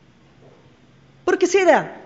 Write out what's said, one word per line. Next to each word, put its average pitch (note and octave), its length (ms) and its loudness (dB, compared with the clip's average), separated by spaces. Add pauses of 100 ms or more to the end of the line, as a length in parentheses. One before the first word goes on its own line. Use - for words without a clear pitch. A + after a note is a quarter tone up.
(1200)
Por F#4 120 0
que F4+ 100 -2
será? D4+ 460 0 (140)